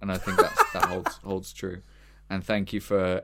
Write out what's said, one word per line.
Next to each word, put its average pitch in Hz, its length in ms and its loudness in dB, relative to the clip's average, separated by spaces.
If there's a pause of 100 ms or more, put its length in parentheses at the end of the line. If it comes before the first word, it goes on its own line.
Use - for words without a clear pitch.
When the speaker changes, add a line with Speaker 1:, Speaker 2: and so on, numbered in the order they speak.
Speaker 1:
and 98 100 -2
I 92 60 0
think - 200 -2
that's, - 360 4
that 92 120 0
holds, 92 320 -2
Speaker 2:
<laughs> - 60 -18
Speaker 1:
holds 95 300 -6
true. 92 280 -8 (500)
And 95 120 -2
thank 101 300 0
you 104 60 0
for 92 440 2